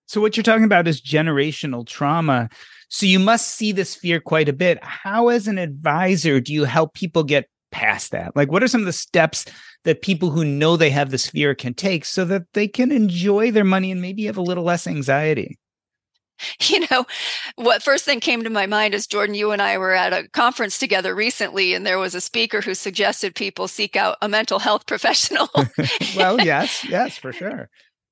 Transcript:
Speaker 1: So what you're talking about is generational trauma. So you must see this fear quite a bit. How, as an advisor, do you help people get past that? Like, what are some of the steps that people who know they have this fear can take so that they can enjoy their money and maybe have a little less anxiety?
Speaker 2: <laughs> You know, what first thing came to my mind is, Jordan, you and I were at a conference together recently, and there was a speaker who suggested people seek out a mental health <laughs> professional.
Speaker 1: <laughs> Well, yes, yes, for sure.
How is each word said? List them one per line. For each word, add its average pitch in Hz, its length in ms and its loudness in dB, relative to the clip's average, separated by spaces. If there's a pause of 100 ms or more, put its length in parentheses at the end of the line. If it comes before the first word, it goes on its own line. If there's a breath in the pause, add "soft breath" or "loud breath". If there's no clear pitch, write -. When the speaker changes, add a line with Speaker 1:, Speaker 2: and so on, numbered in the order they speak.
Speaker 1:
So - 160 -2
what 214 160 2
you're 220 80 0
talking 220 180 6
about 180 240 4
is 147 140 0
generational 143 840 -2
trauma. 143 640 0 (400 loud breath)
So - 160 -2
you 190 140 6
must 226 300 2
see 214 220 -2
this 190 240 -4
fear 170 240 -2
quite 156 300 2
a 135 40 0
bit. 170 300 0
How, 233 460 0
as 226 180 0
an 202 100 -2
advisor, 156 800 2
do 139 140 -2
you 147 120 2
help 156 280 2
people 165 300 -2
get 139 260 0 (220)
past - 400 -2
that? - 240 -6
Like, 143 160 2
what 202 120 2
are 254 40 4
some 226 140 0
of 190 60 -2
the 165 60 -2
steps - 520 0 (380 loud breath)
that 160 180 0
people 175 300 0
who 160 120 0
know 151 320 2
they 156 140 6
have 139 220 0
this 131 160 -2
fear 147 280 0
can 123 180 -6
take 180 300 -4
so 185 220 -2
that 185 180 -2 (100)
they 208 140 0
can 254 240 0
enjoy 202 600 2
their 214 120 4
money 190 280 2
and 180 100 -6
maybe 196 240 -6
have 208 120 -6
a 185 40 -2
little 175 220 -2
less 170 240 0
anxiety? 147 760 0
Speaker 2:
<laughs> - 40 -20 (920 loud breath)
You 330 280 2
know, 254 160 2 (500 loud breath)
what 226 280 2
first 285 220 2
thing 262 160 0
came 233 220 -2
to 226 60 -6
my 208 160 0
mind 208 280 0
is, 208 140 -4
Jordan, 208 280 -2
you 208 160 0
and 202 100 0
I 196 160 0
were 185 160 0
at 185 200 2
a 170 160 -4
conference 240 480 0
together 190 360 -2
recently, 196 600 -2
and 185 120 -4
there 190 140 0
was 185 160 -4
a 175 60 -4
speaker 226 400 -2
who 196 120 -4
suggested 196 640 -4
people 190 320 -6
seek 208 300 -4
out 190 240 0
a 208 80 -2
mental 208 300 0
health 208 260 0
<laughs> - 20 -16
professional. - 640 0
Speaker 1:
<laughs> - 640 -2
Well, 190 240 2
yes, 156 460 0
yes, 208 320 -2
for 131 160 -12
sure. - 360 -12 (420 soft breath)